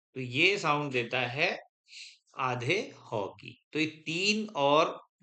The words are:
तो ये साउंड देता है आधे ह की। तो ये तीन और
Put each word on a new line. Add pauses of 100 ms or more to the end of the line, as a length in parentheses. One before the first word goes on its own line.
(160)
तो
ये
साउंड
देता
है (920)
आधे (360)
ह (200)
की। (200)
तो
ये (200)
तीन
और (240)